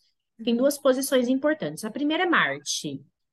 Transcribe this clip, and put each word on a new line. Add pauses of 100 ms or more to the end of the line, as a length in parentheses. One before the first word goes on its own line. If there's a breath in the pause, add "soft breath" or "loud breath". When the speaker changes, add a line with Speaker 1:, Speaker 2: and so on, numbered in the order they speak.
(460)
Speaker 1:
tem
Speaker 2:
Uhum.
Speaker 1:
duas
posições
importantes.
A
primeira
é
Marte. (320)